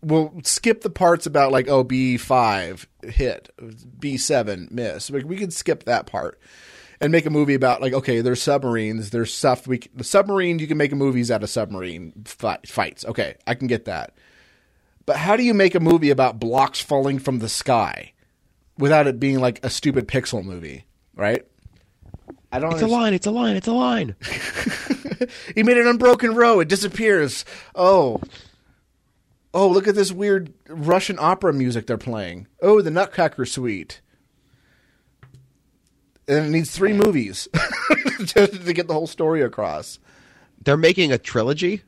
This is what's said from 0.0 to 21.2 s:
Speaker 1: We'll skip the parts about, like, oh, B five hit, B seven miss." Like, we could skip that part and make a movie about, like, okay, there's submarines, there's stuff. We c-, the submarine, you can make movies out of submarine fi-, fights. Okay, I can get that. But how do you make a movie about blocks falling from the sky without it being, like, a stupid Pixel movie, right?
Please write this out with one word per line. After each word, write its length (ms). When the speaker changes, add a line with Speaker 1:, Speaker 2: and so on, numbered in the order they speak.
Speaker 1:
We'll 280
skip 380
the 100
parts 340
about, 260
like, 160
oh, 160
B 340
five 680
hit, 480
B 180
seven 520
miss." 400
Like, 160
we 120
could 140
skip 340
that 200
part 340
and 100
make 140
a 60
movie 240
about, 260
like, 120
okay, 280
there's 220
submarines, 680
there's 240
stuff. 320
We 120
c-, 180
the 80
submarine, 560
you 80
can 100
make 160
movies 380
out 100
of 80
submarine 640
fi-, 420
fights. 380
Okay, 300
I 80
can 100
get 200
that. 280
But 80
how 200
do 60
you 140
make 180
a 60
movie 320
about 280
blocks 420
falling 360
from 220
the 100
sky 640
without 280
it 120
being, 200
like, 260
a 40
stupid 380
Pixel 360
movie, 420
right? 300